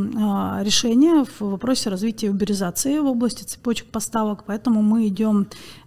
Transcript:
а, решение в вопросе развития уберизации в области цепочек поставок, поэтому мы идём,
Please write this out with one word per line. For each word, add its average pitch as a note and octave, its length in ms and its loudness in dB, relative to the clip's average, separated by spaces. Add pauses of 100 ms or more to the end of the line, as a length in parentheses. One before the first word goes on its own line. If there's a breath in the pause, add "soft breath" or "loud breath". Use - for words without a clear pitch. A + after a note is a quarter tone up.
(180)
а, G3 460 -2
решение B3 600 4
в - 180 -8
вопросе G#3 500 -2
развития G#3+ 400 -2
уберизации G3+ 680 0
в D4+ 80 0
области A#3+ 380 0
цепочек - 420 -6
поставок, G#3+ 640 -4
поэтому G#3+ 340 0
мы G#3+ 260 4
идём, G#3 380 2 (420 loud breath)